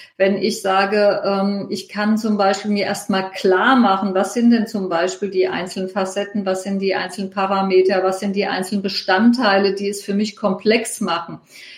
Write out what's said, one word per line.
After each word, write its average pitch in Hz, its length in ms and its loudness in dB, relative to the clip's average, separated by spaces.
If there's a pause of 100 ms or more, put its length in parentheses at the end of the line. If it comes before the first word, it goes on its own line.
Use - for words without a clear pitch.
(180)
wenn 196 180 2
ich - 240 -2
sage, 196 640 2
ähm, 196 460 -2
ich - 180 -8
kann 214 300 0
zum 214 180 0
Beispiel 202 340 0
mir 202 140 0
erstmal 196 460 -4
klar 202 460 2
machen, 196 360 2
was 190 220 0
sind 240 160 4
denn 214 160 4
zum 190 240 -4
Beispiel 185 400 -2
die 185 180 0
einzelnen 185 400 -6
Facetten, 202 560 -4
was 185 180 -2
sind 196 180 -4
die 190 140 0
einzelnen 190 360 -6
Parameter, 190 720 2
was 190 160 0
sind 196 160 -2
die 196 80 0
einzelnen 190 380 -4
Bestandteile, 202 920 2
die 202 140 -4
es 202 140 -6
für 202 100 -6
mich 214 240 -2
komplex 214 640 0
machen. 165 400 -6 (380)